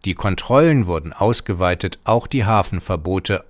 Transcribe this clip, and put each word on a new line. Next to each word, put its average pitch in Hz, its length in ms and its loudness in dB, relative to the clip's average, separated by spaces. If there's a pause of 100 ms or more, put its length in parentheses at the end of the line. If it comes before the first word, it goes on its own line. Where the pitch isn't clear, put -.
Die 92 100 -2
Kontrollen 127 720 2
wurden 82 280 -4
ausgeweitet, 92 920 0
auch 113 220 0
die 127 180 -2
Hafenverbote 95 1040 -2